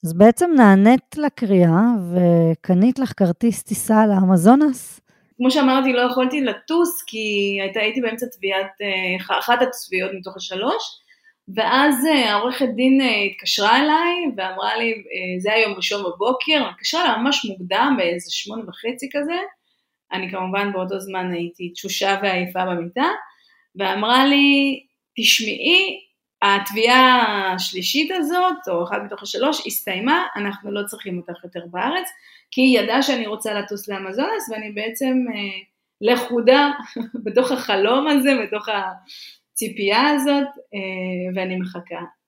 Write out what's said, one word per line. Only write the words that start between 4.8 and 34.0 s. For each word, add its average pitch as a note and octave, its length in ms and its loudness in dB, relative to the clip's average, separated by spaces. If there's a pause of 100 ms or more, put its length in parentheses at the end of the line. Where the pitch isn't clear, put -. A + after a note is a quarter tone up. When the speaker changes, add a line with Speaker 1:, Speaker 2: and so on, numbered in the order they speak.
Speaker 2:
כמו B3+ 140 2
שאמרתי, C4 420 2
לא B3 80 2
יכולתי B3+ 400 0
לטוס D#4 680 -2
כי G#3 540 -4
הייתה, G3 200 -4
הייתי A3 200 -2
באמצע A#3 260 -4 (100)
תביעת, G3 340 -4 (120)
אה, F#3 560 -4
אחת A#3+ 240 0
התביעות - 520 -4
מתוך F#3 220 -12
השלוש, G#3+ 460 -6 (720)
ואז, C4 520 2
אה, C4 260 2
העורכת B3 440 -2
דין, C4 240 4
אה, A3+ 220 0
התקשרה G3+ 540 0
אליי D#4 380 2 (220)
ואמרה F#3+ 400 -4
לי, A#3 140 -2
אה, F#3 500 -8
זה G#3 120 -2
היה A3+ 100 4
יום G#3 120 0
ראשון G3 280 -4
בבוקר, B3 680 0
התקשרה - 340 -4
אליי A#3 140 2
ממש B3+ 260 -2
מוקדם, G3 540 0
באיזה F3 320 -4
שמונה A3 380 -10
וחצי B3 440 -10
כזה, D4 260 -4 (720)
אני F#3+ 180 -6
כמובן G3 420 -4
באותו F#3+ 280 -6
זמן F#3+ 320 -6
הייתי F3 400 -8
תשושה G3 500 -2
ועייפה F#3 420 -2
במיטה, F3+ 440 -2 (680)
ואמרה G#3 500 2
לי, C#4 540 2 (360)
"תשמעי, F4+ 840 0 (420)
התביעה A3+ 840 4 (300)
השלישית F#3 600 -4
הזאת, F4 540 -2
או F3 160 -2
אחת G3+ 220 -6
מתוך G3+ 160 -12
השלוש, C4 440 -2
הסתיימה, A#3+ 600 -2 (100)
אנחנו G3+ 360 -8
לא G3+ 140 -6
צריכים F#3 320 -10
אותך E3+ 260 -14
יותר F3+ 160 -14 (100)
בארץ", C#4 400 -6 (400)
כי - 100 -4
היא B3+ 180 4
ידעה A3 240 0
שאני B3 240 -2
רוצה G#3+ 280 -6
לטוס G3+ 340 -8
לאמזונס, G#3+ 640 -6